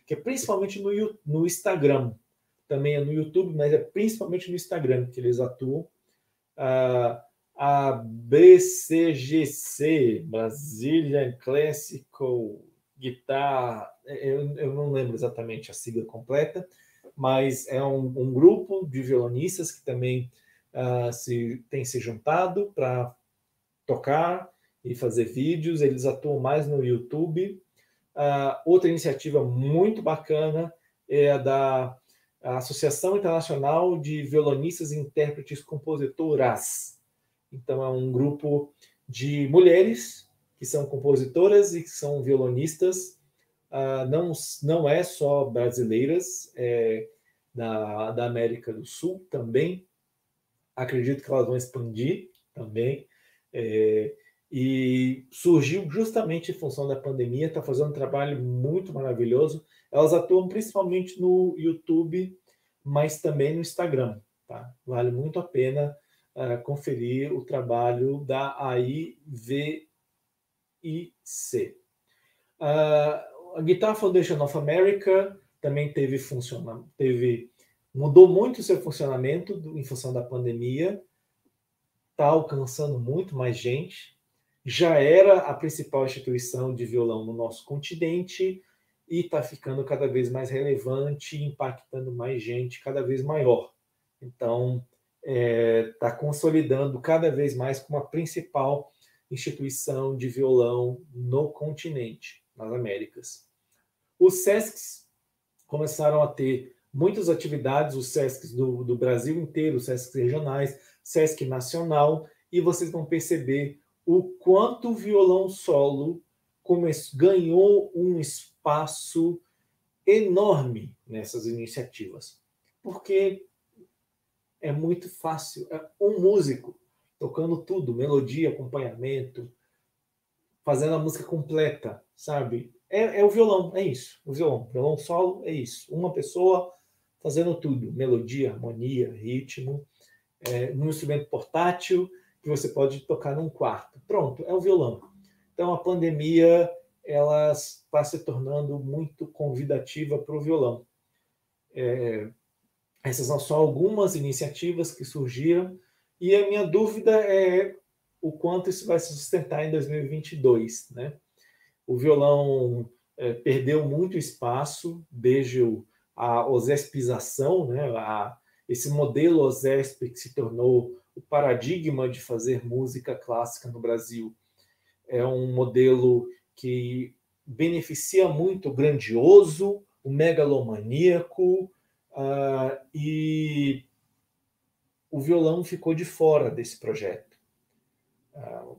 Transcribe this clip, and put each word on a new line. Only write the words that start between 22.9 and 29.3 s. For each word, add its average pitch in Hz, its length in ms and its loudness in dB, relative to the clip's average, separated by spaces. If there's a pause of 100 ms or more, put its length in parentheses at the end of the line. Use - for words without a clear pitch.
tocar 165 640 -2 (340)
e 123 100 -8
fazer 120 300 -2
vídeos. 156 580 -2
Eles 131 240 2
atuam 135 360 -2
mais 143 260 0
no 139 160 0
YouTube. 160 800 -2 (520)
Ah, 139 520 -2
outra 180 240 6
iniciativa 151 540 0